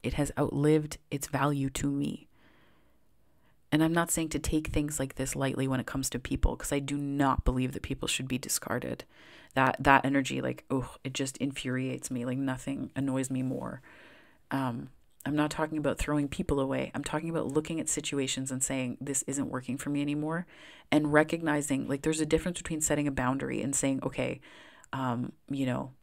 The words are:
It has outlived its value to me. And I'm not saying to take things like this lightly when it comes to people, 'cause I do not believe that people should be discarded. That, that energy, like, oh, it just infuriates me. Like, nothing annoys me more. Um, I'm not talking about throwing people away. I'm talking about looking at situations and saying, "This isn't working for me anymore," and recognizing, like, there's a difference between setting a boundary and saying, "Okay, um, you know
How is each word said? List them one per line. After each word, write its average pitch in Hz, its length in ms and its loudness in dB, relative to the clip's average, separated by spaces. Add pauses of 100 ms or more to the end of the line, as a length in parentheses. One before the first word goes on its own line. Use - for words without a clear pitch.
It - 120 -2
has 143 220 0
outlived 151 600 2 (140)
its 139 160 -6
value 139 420 0
to 143 200 -2
me. 143 380 -4 (1400)
And 151 140 4
I'm 160 100 4
not 170 160 2
saying 160 200 0
to 151 100 -2
take 156 280 0
things 151 300 0
like 135 180 -2
this 131 200 -4
lightly 135 320 0
when 131 140 0
it - 40 -4
comes 135 260 -4
to - 80 -4
people, 127 360 0
'cause - 160 -6
I 143 80 2
do 143 180 -4
not 139 460 2
believe 127 300 2
that - 100 -8
people - 240 -4
should - 200 -2
be 131 100 -2
discarded. - 680 -4 (520)
That, 131 240 6
that 139 260 8
energy, 135 340 2
like, 131 300 -4
oh, 127 340 -2
it 131 100 -6
just 135 240 -4
infuriates 131 720 -4
me. 123 140 -2
Like, 127 140 0
nothing 135 580 -2
annoys 135 340 0
me 131 120 0
more. 131 400 -4 (680)
Um, 135 400 -2 (340)
I'm 139 100 0
not 151 160 2
talking 156 260 -2
about 143 200 0
throwing 147 320 2
people 143 320 0
away. 135 340 -2
I'm 143 80 -6
talking 160 260 -2
about 165 180 -2
looking 156 340 0
at 156 80 -4
situations 131 600 -2
and 131 120 -2
saying, 127 380 -2
"This 135 220 -2
isn't 139 260 -2
working 131 280 -4
for 143 120 -4
me 143 120 0
anymore," 151 440 -2 (440)
and 151 220 4
recognizing, 151 800 4
like, 139 140 0
there's 156 180 2
a 156 40 4
difference 160 340 2
between 156 200 -4
setting 147 280 2
a 139 40 0
boundary 131 500 0
and 139 140 -2
saying, 135 280 2
"Okay, 131 360 -2 (540)
um, 123 400 -2 (160)
you 135 160 0
know 127 260 -2 (120)